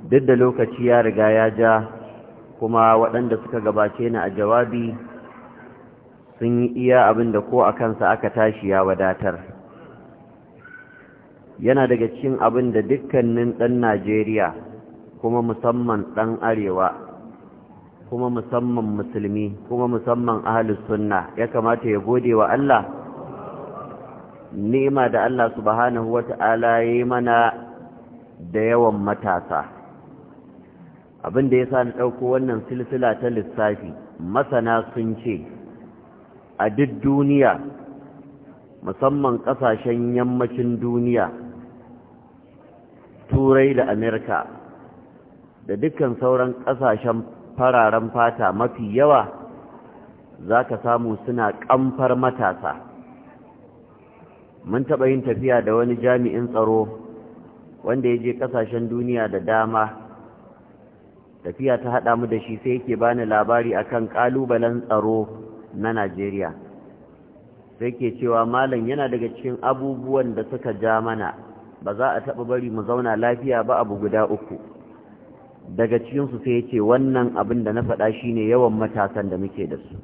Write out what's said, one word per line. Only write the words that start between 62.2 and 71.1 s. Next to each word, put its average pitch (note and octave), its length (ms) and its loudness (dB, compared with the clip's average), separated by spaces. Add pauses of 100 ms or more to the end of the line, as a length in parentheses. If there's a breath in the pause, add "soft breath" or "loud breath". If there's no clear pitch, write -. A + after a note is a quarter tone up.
da A2+ 120 -2
shi, G#2+ 240 -10
sai B2 160 -2
yake A#2+ 180 -4
bani A#2+ 300 0
labari A2 480 2
akan A2 340 -2
ƙalubalen A#2+ 800 0
tsaro A2 400 0 (480)
na G#2+ 180 -4
Najeriya. G2 640 -4 (1200)
Sai A#2+ 140 -4
ke A#2+ 260 -4
cewa, A#2 280 2
"Malam, B2+ 400 0
yana C3+ 220 -2
daga A#2 200 -4 (100)
cikin B2 240 -8
abubuwan C3 720 -2
da G#2+ 160 -4
suka B2 300 -6
ja A2+ 200 2
mana, A2 340 -4 (480)